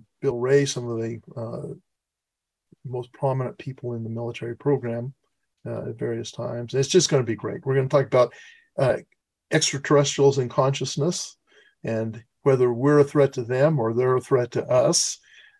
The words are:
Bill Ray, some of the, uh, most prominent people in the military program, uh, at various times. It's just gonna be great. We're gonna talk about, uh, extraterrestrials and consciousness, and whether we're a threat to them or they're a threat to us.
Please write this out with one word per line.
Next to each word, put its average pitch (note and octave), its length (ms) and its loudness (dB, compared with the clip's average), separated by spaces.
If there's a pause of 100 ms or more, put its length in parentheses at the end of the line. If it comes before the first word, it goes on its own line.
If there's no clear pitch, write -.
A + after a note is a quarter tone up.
(220)
Bill C3 160 0
Ray, C3+ 280 4
some B2 240 -6
of A2+ 120 -4
the, A2+ 200 -6 (140)
uh, B2 380 -10 (1120)
most B2 260 -8
prominent C3 460 -2
people B2+ 360 -10
in A2+ 120 -8
the A2+ 40 -8
military A#2 460 -8
program, B2 580 -4 (520)
uh, A2 240 -8
at A#2 100 -10
various A#2 320 -6
times. A#2+ 420 -10
It's C3+ 140 0
just - 220 4
gonna C3+ 140 2
be A2+ 120 -4
great. - 300 -8
We're C3+ 100 0
gonna C3+ 140 0
talk C#3 160 2
about, B2 280 2 (440)
uh, B2+ 200 2 (540)
extraterrestrials C#3+ 840 2
and B2 120 0
consciousness, C#3 840 -2 (480)
and A2+ 400 -6 (200)
whether B2+ 300 4
we're C#3+ 260 4
a C#3+ 60 8
threat C#3+ 280 2
to B2+ 100 -6
them C3+ 360 2
or A2+ 140 0
they're B2+ 240 2
a B2+ 40 -4
threat B2 300 0
to - 180 -4
us. - 500 2 (400)